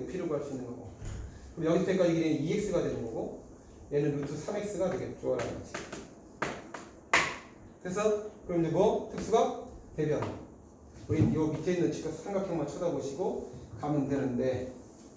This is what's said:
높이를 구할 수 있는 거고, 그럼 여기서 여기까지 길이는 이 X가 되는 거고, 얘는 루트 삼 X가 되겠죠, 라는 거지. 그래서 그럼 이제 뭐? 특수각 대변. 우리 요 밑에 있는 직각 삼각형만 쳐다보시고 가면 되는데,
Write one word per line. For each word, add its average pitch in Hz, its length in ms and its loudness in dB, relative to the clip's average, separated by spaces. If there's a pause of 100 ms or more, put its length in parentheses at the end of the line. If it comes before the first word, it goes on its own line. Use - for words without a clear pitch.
높이를 - 260 -4
구할 147 160 0
수 - 80 -8
있는 127 140 -6
거고, - 260 -10 (640)
그럼 165 200 4
여기서 185 160 4
여기까지 180 220 6
길이는 156 300 4
이 170 100 2
X가 196 280 2
되는 120 220 -2
거고, - 400 -6 (480)
얘는 143 300 2
루트 - 160 -4
삼 - 200 -4
X가 185 320 0
되겠죠, 127 460 -2
라는 120 240 -2
거지. - 120 -12 (2000)
그래서 208 400 2 (240)
그럼 170 180 4
이제 151 60 2
뭐? 208 440 4
특수각 214 520 4 (280)
대변. 151 260 2 (840)
우리 156 120 4 (160)
요 156 120 4
밑에 156 260 0
있는 165 180 4
직각 - 220 -4
삼각형만 185 540 -2
쳐다보시고 - 840 -2 (300)
가면 147 260 2
되는데, 127 640 0 (460)